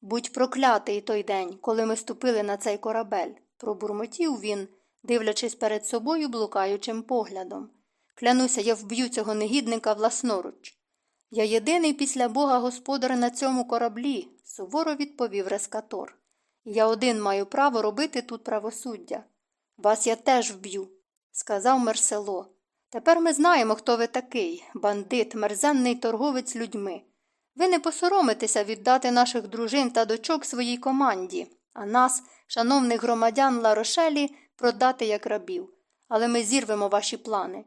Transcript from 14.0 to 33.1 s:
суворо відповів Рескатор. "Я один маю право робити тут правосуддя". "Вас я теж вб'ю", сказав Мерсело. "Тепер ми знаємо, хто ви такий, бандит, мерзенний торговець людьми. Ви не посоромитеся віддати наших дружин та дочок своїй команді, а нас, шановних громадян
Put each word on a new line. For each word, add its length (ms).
суворо 500
відповів 540
Рескатор. 720
"Я 220
один 360
маю 240
право 360
робити 400
тут 220
правосуддя". 800
"Вас 300
я 100
теж 360
вб'ю", 360
сказав 460
Мерсело. 760
"Тепер 300
ми 120
знаємо, 420
хто 220
ви 100
такий, 580
бандит, 600
мерзенний 600
торговець 640
людьми. 460
Ви 140
не 100
посоромитеся 840
віддати 460
наших 380
дружин 420
та 140
дочок 400
своїй 340
команді, 680
а 140
нас, 360
шановних 560
громадян 580